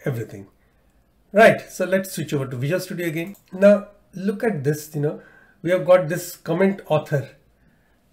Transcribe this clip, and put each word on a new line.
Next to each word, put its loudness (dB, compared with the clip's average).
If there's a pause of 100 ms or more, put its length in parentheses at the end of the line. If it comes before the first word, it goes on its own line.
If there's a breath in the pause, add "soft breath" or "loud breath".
everything. -10 (840)
Right, 6 (100)
so -4
let's -2
switch -6
over -2
to -10
Visual -2
Studio -8
again. -8 (160)
Now 4 (260)
look -6
at -2
this, -4
you -4
know, -4 (420 loud breath)
we 0
have 0
got 6
this -8
comment 0
author, -2 (840)